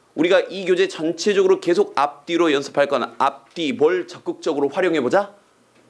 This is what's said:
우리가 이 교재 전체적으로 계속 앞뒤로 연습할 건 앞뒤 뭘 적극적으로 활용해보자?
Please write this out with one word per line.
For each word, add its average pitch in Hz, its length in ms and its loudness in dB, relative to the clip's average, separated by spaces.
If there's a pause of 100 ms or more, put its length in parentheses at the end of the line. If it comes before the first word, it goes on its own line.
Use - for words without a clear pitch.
(140)
우리가 175 280 2
이 180 240 -6
교재 185 220 2
전체적으로 185 720 0
계속 - 380 0
앞뒤로 165 560 0
연습할 139 340 0
건 127 300 -4
앞뒤 139 560 -4
뭘 160 340 0
적극적으로 143 640 -4
활용해보자? 180 640 0 (560)